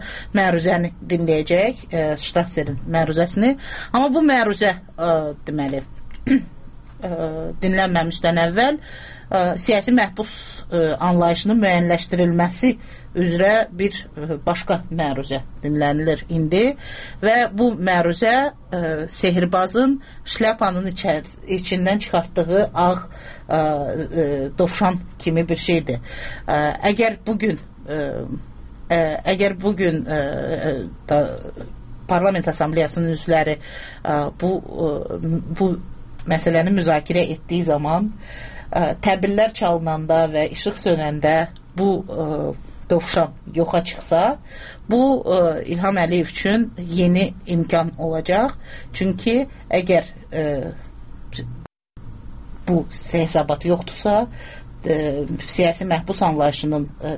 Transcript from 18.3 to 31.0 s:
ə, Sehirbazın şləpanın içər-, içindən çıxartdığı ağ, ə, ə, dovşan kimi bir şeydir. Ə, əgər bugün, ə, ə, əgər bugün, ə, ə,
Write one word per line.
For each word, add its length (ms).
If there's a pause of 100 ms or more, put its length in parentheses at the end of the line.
ə, 160 (240)
Sehirbazın 920 (220)
şləpanın 720
içər-, 400 (140)
içindən 580
çıxartdığı 640
ağ, 240
ə, 80 (480)
ə, 840 (220)
dovşan 500 (140)
kimi 340
bir 140
şeydir. 420 (380)
Ə, 180 (220)
əgər 400
bugün, 400 (200)
ə, 200 (840)
ə, 160 (240)
əgər 340
bugün, 460
ə, 160 (400)
ə, 160 (260)